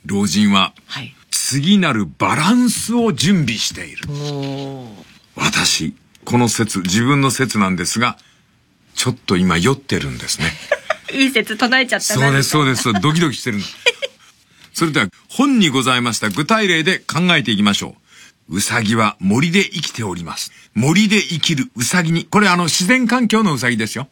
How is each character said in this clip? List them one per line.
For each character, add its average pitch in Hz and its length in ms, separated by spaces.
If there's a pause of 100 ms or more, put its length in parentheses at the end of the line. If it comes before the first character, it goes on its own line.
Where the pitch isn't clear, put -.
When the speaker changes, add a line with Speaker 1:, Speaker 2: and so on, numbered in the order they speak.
Speaker 1:
老 202 220
人 104 240
は 98 220 (120)
Speaker 2:
は - 160
い。 120 140 (160)
Speaker 1:
次 151 460
な 170 160
る 104 120
バ 95 300
ラ 156 160
ン 247 180
ス - 240
を 233 180
準 165 320
備 113 140
し - 160
て - 140
い - 80
る。 - 140
Speaker 2:
お 139 760
ー。 113 40 (460)
Speaker 1:
私、 - 600 (300)
こ 120 120
の 120 100
説、 104 340
自 92 220
分 139 180
の 135 100
説 113 260
な 98 120
ん 92 60
で - 100
す - 140
が、 120 180 (760)
ち - 140
ょ 123 40
っ 120 40 (100)
と 101 100
今 90 220
酔 123 160
っ - 40
て - 220
る 71 120
ん 62 60
で - 100
す - 120
ね。 - 120 (300)
Speaker 2:
<laughs> - 300
い 269 140
い 262 60
説 214 260
唱 254 240
え 254 60
ち - 60
ゃ - 40
っ - 40
た - 160
な。 131 40
Speaker 1:
そ 135 80
う - 60
で 135 80
す、 - 60
そ 151 120
う 139 40
で 131 100
す、 - 80
そ 127 80
う - 20
で 98 60
す。 - 20
ド 151 120
キ 165 60
ド 156 120
キ - 60
し - 40
て 123 100
る 101 60
の。 95 60 (540)
<laughs> - 560
そ 170 120
れ 156 60
で 139 80
は、 104 80 (200)
本 262 320
に 170 100
ご 127 120
ざ 127 160
い 120 40
ま 120 120
し - 60
た 110 100
具 139 160
体 220 220
例 160 160
で 170 160
考 - 220 (140)
え 143 60
て 117 100
い 104 60
き 104 60
ま 101 100
し - 100
ょ - 120 (540)
う。 82 80
「ウ 101 40
サ 117 200
ギ 110 140
は 107 240
森 110 320
で 190 120
生 - 180
き - 100
て 117 120
お 92 100
り 85 100
ま 78 140
す。 - 140 (220)
森 165 340
で 202 140
生 156 180
き 165 160
る 131 200
ウ 120 80
サ 180 200
ギ 160 80
に」。 165 180
こ 202 100
れ、 208 80
あ 175 100
の、 180 80
自 180 200
然 247 220
環 247 200
境 220 160
の 170 100
ウ 123 60
サ 123 100
ギ 117 80
で 110 100
す - 80
よ。 127 160